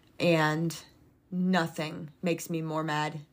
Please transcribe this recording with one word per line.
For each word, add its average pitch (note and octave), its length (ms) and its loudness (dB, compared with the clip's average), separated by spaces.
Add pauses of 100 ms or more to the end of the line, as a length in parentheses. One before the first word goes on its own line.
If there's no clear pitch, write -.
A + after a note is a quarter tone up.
(180)
and D#3+ 560 4 (560)
nothing E3+ 800 0 (120)
makes E3+ 260 -2
me E3 140 -4
more D#3 200 -2
mad D3+ 380 -2 (120)